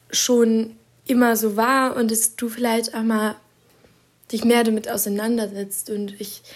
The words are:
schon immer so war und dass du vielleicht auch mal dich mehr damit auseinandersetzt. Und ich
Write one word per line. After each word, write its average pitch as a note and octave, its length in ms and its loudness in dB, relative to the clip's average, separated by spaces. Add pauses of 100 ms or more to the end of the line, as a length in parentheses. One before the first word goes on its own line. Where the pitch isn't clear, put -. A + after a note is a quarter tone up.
(120)
schon A3+ 640 2 (320)
immer A#3+ 280 4
so G#3+ 200 0
war C4 400 2
und A3+ 160 0
dass - 240 -2
du A#3+ 140 -6
vielleicht A#3 440 -2
auch A3+ 80 -4
mal G#3+ 340 0 (960)
dich A3+ 140 -2
mehr A#3 180 6
damit A3 260 -2
auseinandersetzt. G#3 1000 -4
Und G3+ 320 -8
ich - 220 -14 (120)